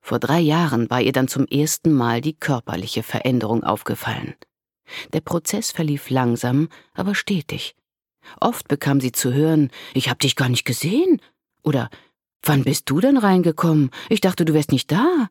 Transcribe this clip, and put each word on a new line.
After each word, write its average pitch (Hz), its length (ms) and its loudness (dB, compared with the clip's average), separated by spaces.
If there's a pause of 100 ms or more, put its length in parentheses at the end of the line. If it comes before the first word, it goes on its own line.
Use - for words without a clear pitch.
Vor - 180 -2
drei 139 220 0
Jahren 156 480 2
war 123 140 0
ihr - 100 2
dann 131 160 0
zum 135 180 -2
ersten 151 460 0
Mal 117 300 0
die 156 100 -4
körperliche 110 720 -4
Veränderung 117 600 -2
aufgefallen. - 720 -4 (760)
Der 156 80 -2
Prozess - 520 -4
verlief 147 360 -4
langsam, 127 640 0 (240)
aber 196 200 -4
stetig. - 640 -6 (640)
Oft - 260 -2
bekam 143 360 0
sie 127 100 -2
zu 123 220 -2
hören: 151 360 2 (220)
"Ich 131 160 -2
hab 127 120 -2
dich - 160 0
gar 131 120 0
nicht 123 160 0
gesehen", 240 560 2 (420)
oder 135 280 0 (520)
"Wann 139 220 2
bist - 240 -2
du 139 100 0
denn 262 200 4
reingekommen? 170 720 4 (180)
Ich 220 140 0
dachte, 180 240 0
du 160 80 2
wärst 151 180 2
nicht - 180 -2
da." 262 400 2